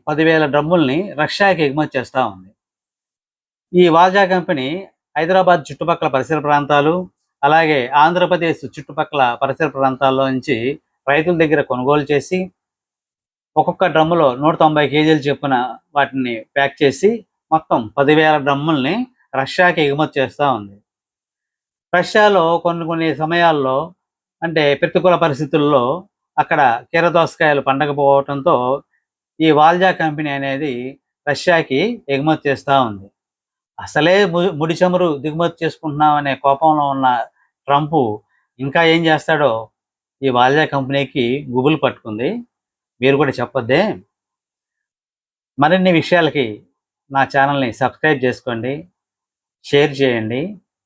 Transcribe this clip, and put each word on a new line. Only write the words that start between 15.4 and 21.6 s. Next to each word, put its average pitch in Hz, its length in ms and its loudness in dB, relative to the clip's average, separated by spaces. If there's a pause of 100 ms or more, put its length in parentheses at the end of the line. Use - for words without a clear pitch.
వాటిని 127 400 -2 (180)
ప్యాక్ 139 260 -2
చేసి, 151 320 2 (400)
మొత్తం - 380 0
పదివేల 151 500 2
డ్రమ్ముల్ని 143 560 -2 (400)
రష్యాకి 165 480 0
ఎగుమతి 147 340 -2
చేస్తా 139 360 -2
ఉంది. 101 240 -8 (1160)